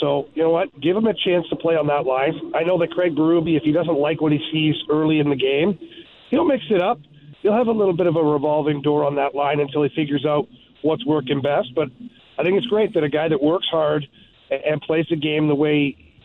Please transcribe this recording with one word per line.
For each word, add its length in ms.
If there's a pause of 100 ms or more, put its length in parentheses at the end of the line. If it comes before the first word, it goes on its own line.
So, 340
you 80
know 80
what? 300
Give 160
him 100
a 80
chance 360
to 60
play 200
on 100
that 180
line. 500
I 100
know 140
that 120
Craig 240
Berube, 420
if 60
he 80
doesn't 260
like 240
what 120
he 80 (100)
sees 240 (160)
early 300
in 80
the 80
game, 420 (520)
he'll 160
mix 240
it 120
up. 160 (440)
He'll 140
have 100
a 60
little 200
bit 140
of 100
a 60
revolving 600
door 220
on 120
that 180
line 260
until 220
he 120
figures 300
out 240 (320)
what's 240
working 380
best. 320
But 140 (500)
I 60
think 120
it's 120
great 260
that 100
a 60
guy 180
that 140
works 260
hard 380 (440)
a-, 40
and 260
plays 300
the 60
game 320
the 60
way 420 (280)